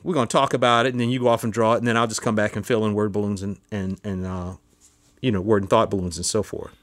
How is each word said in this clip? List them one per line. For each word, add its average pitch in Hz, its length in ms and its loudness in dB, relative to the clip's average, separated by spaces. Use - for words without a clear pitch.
we're 175 100 -4
gonna 127 140 2
talk 139 260 2
about 120 320 4
it, 131 80 0
and 123 60 -2
then 120 100 0
you 131 80 0
go 120 100 0
off 117 160 4
and 113 80 -2
draw 113 220 2
it, 113 40 2
and 117 100 -2
then 117 80 2
I'll 117 100 4
just 110 160 -6
come 113 140 0
back 104 200 0
and 104 80 -6
fill 110 220 0
in 104 80 0
word 107 180 0
balloons 104 300 -2
and, 98 160 -6
and, 95 320 -6
and, 95 200 -4
uh, 90 300 -6
you 127 120 0
know, 95 80 0
word 101 240 2
and 92 40 -8
thought 110 220 4
balloons 90 260 -2
and 85 80 -6
so 107 200 0
forth"? - 280 -12